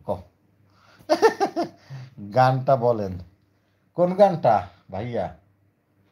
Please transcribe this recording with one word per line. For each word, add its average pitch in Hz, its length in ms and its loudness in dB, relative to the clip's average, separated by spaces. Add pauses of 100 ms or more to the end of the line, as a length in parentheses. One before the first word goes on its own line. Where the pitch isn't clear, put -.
কও? 92 180 -6 (2000)
গানটা 131 400 4
বলেন। 107 440 -2 (760)
কোন 180 200 0
গানটা, 147 540 2 (240)
ভাইয়া? 98 440 -8 (760)